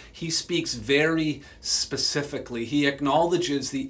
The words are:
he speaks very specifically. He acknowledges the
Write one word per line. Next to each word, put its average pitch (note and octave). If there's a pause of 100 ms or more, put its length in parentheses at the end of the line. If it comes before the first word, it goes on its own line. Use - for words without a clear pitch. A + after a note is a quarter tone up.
(120)
he E3
speaks -
very D3 (200)
specifically. C3
He C#3+
acknowledges C#3+
the C3+